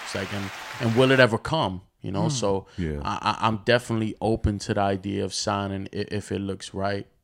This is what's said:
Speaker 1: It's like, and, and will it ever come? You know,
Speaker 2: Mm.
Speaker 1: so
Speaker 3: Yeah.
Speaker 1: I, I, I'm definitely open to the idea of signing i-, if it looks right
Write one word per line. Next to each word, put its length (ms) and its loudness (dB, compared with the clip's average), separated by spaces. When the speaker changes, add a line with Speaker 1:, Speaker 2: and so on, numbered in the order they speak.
Speaker 1:
It's 100 -10
like, 200 -4
and, 180 -4
and 140 2
will 160 8
it 80 6
ever 180 8
come? 440 -2
You 100 -6
know, 160 0
Speaker 2:
Mm. 40 0
Speaker 1:
so 360 0
Speaker 3:
Yeah. 260 -2
Speaker 1:
I, 140 -4
I, 60 4
I'm 180 2
definitely 560 2
open 380 0
to 140 -4
the 80 2
idea 440 0
of 80 -6
signing 600 -2
i-, 180 -4
if 200 -6
it 80 -2
looks 340 -6
right 340 -2